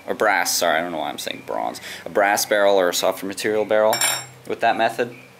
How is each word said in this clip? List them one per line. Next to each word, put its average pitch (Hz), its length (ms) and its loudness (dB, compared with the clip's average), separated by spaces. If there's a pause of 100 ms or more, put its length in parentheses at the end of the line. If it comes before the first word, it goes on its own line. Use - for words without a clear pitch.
or 95 80 -6
brass, 95 420 0
sorry, 80 220 2
I - 20 0
don't 87 100 -6
know 80 60 -6
why 73 120 -4
I'm 69 100 -10
saying - 260 -10
bronze, 57 340 -6 (240)
a - 60 -14
brass 101 380 2
barrel 101 300 4
or 90 120 4
a 87 40 0
softer 95 340 -2
material 107 360 -2
barrel 107 320 4 (520)
with 107 140 -6
that 117 140 2
method, 117 400 -2 (240)